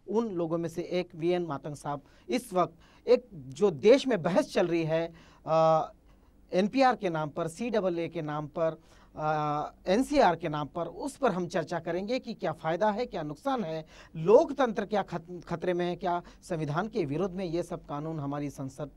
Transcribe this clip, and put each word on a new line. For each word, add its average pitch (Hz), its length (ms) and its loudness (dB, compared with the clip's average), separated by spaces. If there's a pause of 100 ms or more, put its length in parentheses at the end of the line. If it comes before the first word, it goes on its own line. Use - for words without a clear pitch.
उन 226 220 0
लोगों 170 280 -2
में 170 120 -2
से 170 120 -8
एक 175 340 -4
वीएन 175 280 0
मातंग 147 320 -6
साहब 143 260 -6 (280)
इस 240 240 -4
वक्त 175 220 0 (320)
एक 247 260 4
जो 143 380 0
देश 208 360 6
में 214 140 2
बहस 180 320 0
चल 196 140 2
रही 165 160 0
है, 165 300 0 (320)
अ, 160 460 4 (600)
एनपीआर 233 420 4
के 190 140 -4
नाम 156 200 -2
पर, 165 180 -4
सीडबलए 180 640 -2
के 170 120 -6
नाम 151 260 -6
पर, 160 340 -2 (340)
अ, 151 580 -2 (140)
एनसीआर 240 480 4
के 170 140 -6
नाम 151 180 -4
पर, 170 200 -6
उस 190 300 -8
पर 240 140 2
हम 175 160 -2
चर्चा 170 320 -4
करेंगे 190 400 -4
कि 233 140 -10
क्या 175 180 -4
फ़ायदा 170 400 0
है, 226 140 -2
क्या 190 180 -8
नुकसान 226 400 -4
है, 160 220 -6 (300)
लोकतंत्र 226 720 4
क्या 202 160 0
खत-, 175 440 -8
खतरे 175 280 -2
में 175 120 0
है, 175 100 -2
क्या 175 260 -2 (200)
संविधान 156 460 -2
के 214 180 -2
विरोध 165 260 -2
में 190 140 -6
ये 170 180 -2
सब 170 220 -10
कानून 156 340 -6
हमारी 143 300 -4
संसद 135 480 -10